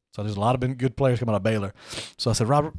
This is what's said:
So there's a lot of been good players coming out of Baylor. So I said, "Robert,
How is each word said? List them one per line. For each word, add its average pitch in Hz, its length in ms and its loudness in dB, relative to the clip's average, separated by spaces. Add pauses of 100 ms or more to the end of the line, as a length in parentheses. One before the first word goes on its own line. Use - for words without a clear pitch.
(140)
So 104 100 -6
there's 104 120 -4
a 98 60 -4
lot 120 140 4
of 127 60 0
been 131 140 0
good 123 220 -2
players 127 220 2
coming 117 140 0
out 104 40 2
of 95 60 -2
Baylor. 104 300 0 (440)
So - 120 -2
I 110 40 4
said, 110 160 2
"Robert, 147 300 2